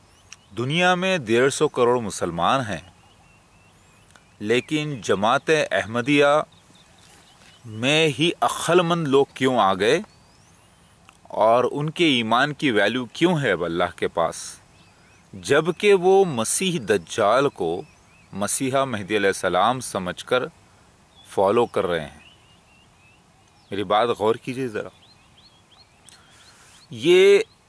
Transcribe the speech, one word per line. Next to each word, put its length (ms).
दुनिया 420
में 300
डेढ़ 260
सौ 180
करोड़ 320
मुसलमान 600
हैं, 200
लेकिन 600
जमात 460
अहमदिया 840
में 440
ही 200
अक्लमंद 640
लोग 200
क्यों 220
आ 160
गए 280
और 340
उनके 360
ईमान 440
की 200
वैल्यू 420
क्यों 260
है 120
अब 120
अल्लाह 340
के 100
पास, 340
जबकि 600
वो 300
मसीह 540
दज्जाल 720
को 160
मसीहा 520
मेहदी 300
अलैहिस्सलाम 640
समझकर 680
फॉलो 420
कर 180
रहे 140
हैं? 220
मेरी 140
बात 240
गौर 280
कीजिए 300
ज़रा। 240
ये 520